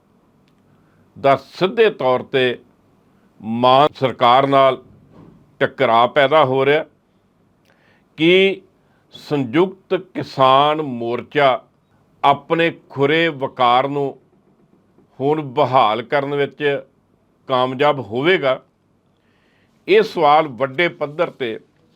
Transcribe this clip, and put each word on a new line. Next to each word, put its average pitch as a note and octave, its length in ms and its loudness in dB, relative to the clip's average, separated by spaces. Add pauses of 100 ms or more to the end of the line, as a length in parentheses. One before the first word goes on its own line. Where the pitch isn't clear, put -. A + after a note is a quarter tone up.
(1200)
ਦਾ C3+ 160 2
ਸਿੱਧੇ G#3 540 -2
ਤੌਰ B2+ 320 -2
ਤੇ B2+ 360 -2 (840)
ਮਾਨ B2+ 520 2
ਸਰਕਾਰ B2+ 520 0
ਨਾਲ C3+ 360 2 (760)
ਟਕਰਾਅ A#2+ 460 2
ਪੈਦਾ C#3+ 380 2
ਹੋ C3 200 0
ਰਿਹਾ? D3 200 0 (1300)
ਕੀ F#3 460 2 (480)
ਸੰਯੁਕਤ D3+ 840 -4
ਕਿਸਾਨ D3 880 -2
ਮੋਰਚਾ A#2+ 800 -2 (600)
ਆਪਣੇ E3 480 0 (180)
ਖੁਰੇ D#3 380 0
ਵਕਾਰ C3 600 0
ਨੂੰ C#3+ 300 -6 (1000)
ਹੁਣ D3+ 220 -2
ਬਹਾਲ B2 600 0
ਕਰਨ C#3+ 320 -4
ਵਿੱਚ C#3+ 500 -4 (600)
ਕਾਮਯਾਬ C3 540 0
ਹੋਵੇਗਾ? C3+ 600 -2 (1300)
ਇਹ G#3 140 4
ਸਵਾਲ D#3 460 2
ਵੱਡੇ C3 400 -4
ਪੱਧਰ D3+ 420 -6
ਤੇ A2+ 280 -8 (380)